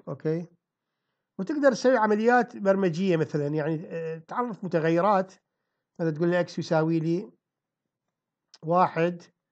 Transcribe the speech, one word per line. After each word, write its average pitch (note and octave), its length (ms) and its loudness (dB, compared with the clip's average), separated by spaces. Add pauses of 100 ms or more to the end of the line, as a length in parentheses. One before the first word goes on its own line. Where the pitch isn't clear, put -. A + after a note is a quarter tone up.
أوكي؟ D#3+ 400 -6 (920)
وتقدر C#4 320 2
تسوي B3+ 260 2
عمليات A3+ 600 2
برمجية F#3+ 600 2
مثلًا، D3+ 300 -2
يعني، D#3 400 -4
آه، E3 300 -8
تعرف A#3+ 460 -8
متغيرات، F3 680 2 (680)
مثلًا E3 120 -2
تقول D#3+ 180 0
لي F3 100 2
إكس F3 200 -4
يساوي D#3+ 400 0
لي E3+ 320 -2 (1300)
واحد E3+ 580 0 (300)